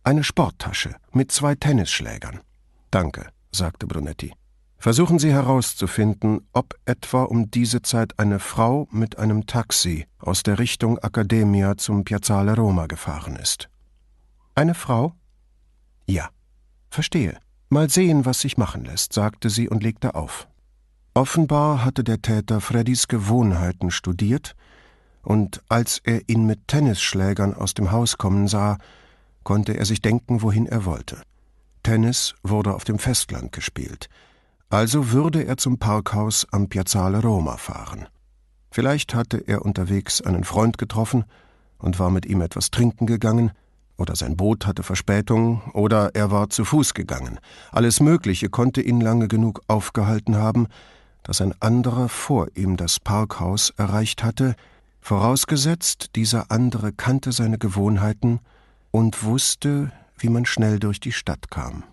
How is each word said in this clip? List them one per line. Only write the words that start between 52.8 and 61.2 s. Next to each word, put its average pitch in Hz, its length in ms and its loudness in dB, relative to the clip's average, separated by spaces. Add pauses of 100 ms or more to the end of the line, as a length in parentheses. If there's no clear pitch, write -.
Parkhaus 104 760 -2
erreicht 107 480 -2
hatte, 117 300 0 (480)
vorausgesetzt, 135 1120 0
dieser 113 360 -2
andere 110 420 0
kannte 127 400 -2
seine 110 240 0
Gewohnheiten 107 840 0 (500)
und 113 340 2
wusste, 143 680 0 (260)
wie 117 100 0
man 117 160 2
schnell 107 340 2
durch 104 220 -2
die 117 120 -6
Stadt - 380 -6